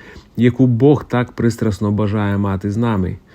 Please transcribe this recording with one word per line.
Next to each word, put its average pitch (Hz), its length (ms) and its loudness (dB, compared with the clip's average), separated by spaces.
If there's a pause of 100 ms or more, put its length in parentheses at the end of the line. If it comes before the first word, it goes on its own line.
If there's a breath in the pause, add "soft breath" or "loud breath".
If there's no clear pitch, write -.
(360 loud breath)
яку 127 300 4
Бог 127 380 4
так 123 280 -4
пристрасно 113 580 -2
бажає 104 480 -2
мати 101 320 -4
з 101 60 -4
нами. 101 400 -2 (180 loud breath)